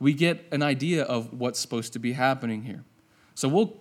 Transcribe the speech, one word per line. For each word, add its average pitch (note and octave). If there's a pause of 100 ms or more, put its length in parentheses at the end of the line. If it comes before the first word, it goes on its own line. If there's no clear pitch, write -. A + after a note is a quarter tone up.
we C#3
get E3+
an D3
idea D3
of A#2
what's B2
supposed A2+
to B2+
be A#2+
happening B2
here. A#2 (500)
So -
we'll G#3